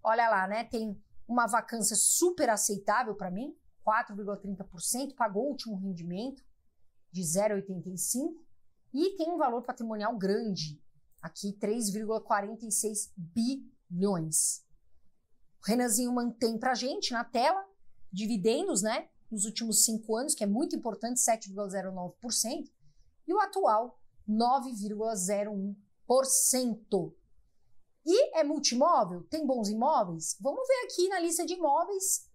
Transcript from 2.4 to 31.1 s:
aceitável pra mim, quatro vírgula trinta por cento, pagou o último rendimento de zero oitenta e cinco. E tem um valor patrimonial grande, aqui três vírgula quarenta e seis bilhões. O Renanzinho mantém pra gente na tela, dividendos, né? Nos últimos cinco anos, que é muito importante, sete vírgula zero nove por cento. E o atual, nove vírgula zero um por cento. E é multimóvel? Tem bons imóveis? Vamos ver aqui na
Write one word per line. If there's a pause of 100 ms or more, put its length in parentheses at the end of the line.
aceitável
pra
mim, (300)
quatro
vírgula
trinta
por
cento,
pagou
o
último
rendimento (720)
de
zero
oitenta
e
cinco. (520)
E
tem
um
valor
patrimonial
grande, (400)
aqui
três
vírgula
quarenta
e
seis
bilhões. (960)
O
Renanzinho
mantém
pra
gente
na
tela, (480)
dividendos,
né? (200)
Nos
últimos
cinco
anos,
que
é
muito
importante,
sete
vírgula
zero
nove
por
cento. (580)
E
o
atual, (260)
nove
vírgula
zero
um (300)
por
cento. (920)
E
é
multimóvel?
Tem
bons
imóveis?
Vamos
ver
aqui
na